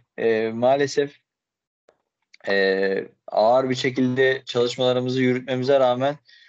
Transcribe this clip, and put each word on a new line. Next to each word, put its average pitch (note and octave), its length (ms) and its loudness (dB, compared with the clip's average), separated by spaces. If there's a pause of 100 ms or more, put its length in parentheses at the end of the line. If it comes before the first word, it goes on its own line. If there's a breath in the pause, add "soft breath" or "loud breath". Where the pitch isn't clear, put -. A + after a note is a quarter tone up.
(180)
e, A2+ 300 0
maalesef, C3+ 680 -2 (1300)
e, G2 600 0 (200)
ağır B2 420 2
bir B2+ 40 -2
şekilde C3 680 0
çalışmalarımızı B2+ 800 -2
yürütmemize B2+ 580 0
rağmen, C3 380 0 (300 soft breath)